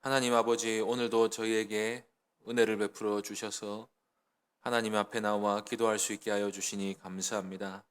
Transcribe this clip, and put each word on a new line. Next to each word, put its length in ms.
하나님 320
아버지, 480
오늘도 480
저희에게 760
은혜를 300
베풀어 440
주셔서 680
하나님 360
앞에 260
나와 420
기도할 340
수 160
있게 160
하여 220
주시니 500
감사합니다. 880